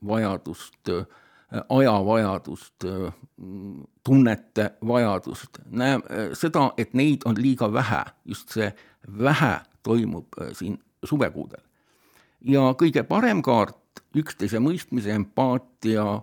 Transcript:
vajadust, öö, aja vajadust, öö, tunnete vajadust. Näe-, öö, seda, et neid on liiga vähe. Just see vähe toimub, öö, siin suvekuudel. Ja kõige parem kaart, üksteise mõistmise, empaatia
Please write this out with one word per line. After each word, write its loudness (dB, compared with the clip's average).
vajadust, -4
öö, -2
aja 4
vajadust, -2
öö, -6
tunnete 4
vajadust. -2
Näe-, 0
öö, -6
seda, 0
et -4
neid 2
on 2
liiga 0
vähe. 0
Just -12
see -2
vähe 2
toimub, 0
öö, -10
siin -8
suvekuudel. -4
Ja 4
kõige 2
parem 0
kaart, 2
üksteise -2
mõistmise, -2
empaatia 0